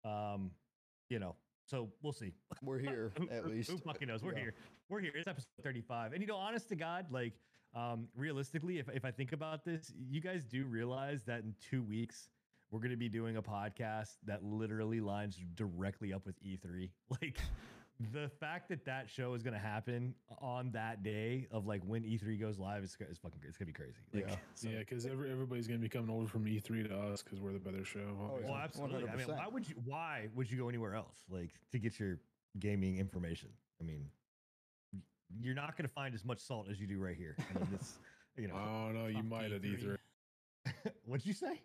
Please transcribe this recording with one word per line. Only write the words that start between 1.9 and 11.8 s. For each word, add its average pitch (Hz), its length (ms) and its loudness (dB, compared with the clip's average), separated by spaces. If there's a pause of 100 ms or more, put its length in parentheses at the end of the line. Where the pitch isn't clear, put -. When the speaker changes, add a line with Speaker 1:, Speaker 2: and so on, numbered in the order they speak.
Speaker 1:
we'll 147 100 0
see. 95 220 -4 (280)
Speaker 2:
We're 131 160 0
here, 123 360 2
Speaker 1:
<laughs> - 40 -2
Who, 175 120 2
Speaker 2:
at 117 120 0
Speaker 1:
who, 165 80 0
Speaker 2:
least. 113 180 2
Speaker 1:
who 175 100 0
fucking 147 280 -2
knows? 113 160 0
We're 117 120 -2
Speaker 2:
Yeah. 113 80 0
Speaker 1:
here. 117 120 -2 (340)
We're 202 120 0
here. 165 160 0
It's 170 100 -2
episode 156 220 -4 (160)
thirty-five. 120 480 0
And, 175 100 0
you 208 60 0
know, 214 80 0
honest 220 320 0
to 196 80 0
God, 170 340 -2
like, 123 220 2 (420)
um, 120 400 0
realistically, 147 640 0
if, 127 120 -2
if 127 140 0
I 131 60 2
think 127 220 0
about 156 320 -2
this, 160 280 -2 (160)
you 147 120 2
guys 180 240 -2
do 123 220 2
realize 131 580 0
that 117 180 0
in 110 100 -2 (160)
two 131 140 4